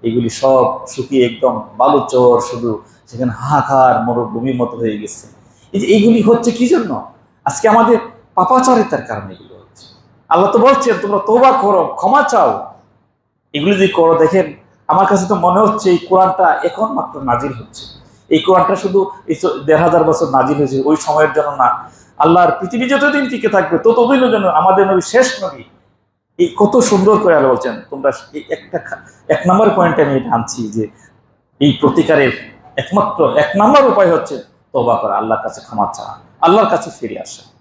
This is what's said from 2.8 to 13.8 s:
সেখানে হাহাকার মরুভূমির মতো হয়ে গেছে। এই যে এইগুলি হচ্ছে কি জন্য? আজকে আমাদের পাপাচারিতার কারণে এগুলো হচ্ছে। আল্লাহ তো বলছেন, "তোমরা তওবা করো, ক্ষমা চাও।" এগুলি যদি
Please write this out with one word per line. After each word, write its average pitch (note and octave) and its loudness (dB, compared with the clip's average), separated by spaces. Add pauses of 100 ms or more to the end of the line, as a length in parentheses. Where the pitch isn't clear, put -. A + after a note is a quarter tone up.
সেখানে A#2+ -6
হাহাকার C3 0
মরুভূমির A#2 -4
মতো A#2+ -4
হয়ে A2 -4
গেছে। - -14 (460)
এই G3 -2
যে G#3 -4
এইগুলি A3 4
হচ্ছে A#3 2
কি A#3+ -2
জন্য? G#3 -2 (340)
আজকে - 0
আমাদের A3+ 4 (380)
পাপাচারিতার A3+ 0
কারণে G2 -12
এগুলো F2+ -20
হচ্ছে। - -20 (440)
আল্লাহ F#3 2
তো A#3 2
বলছেন, A#3+ 2
"তোমরা G3+ -2
তওবা B3 4
করো, F#3+ 0
ক্ষমা C4 2
চাও।" D#3+ -2 (800)
এগুলি D#3+ 0
যদি F#3+ 2